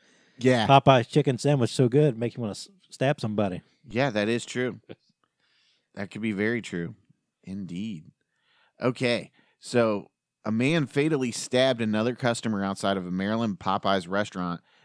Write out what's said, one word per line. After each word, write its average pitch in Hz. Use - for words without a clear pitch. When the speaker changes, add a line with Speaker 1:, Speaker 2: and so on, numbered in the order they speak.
Speaker 1:
Yeah. 123
Speaker 2:
Popeye's 135
chicken 139
sandwich 139
so 131
good, 135
make 117
you 127
wanna 107
s-, -
stab 139
somebody. 101
Speaker 1:
Yeah, 123
that 104
is 117
true. 123
That 101
could 104
be 110
very 107
true. 85
Indeed. 95
Okay, 120
so 110
a 107
man 135
fatally 143
stabbed 127
another 110
customer 117
outside 98
of 90
a 90
Maryland 101
Popeyes 98
restaurant 92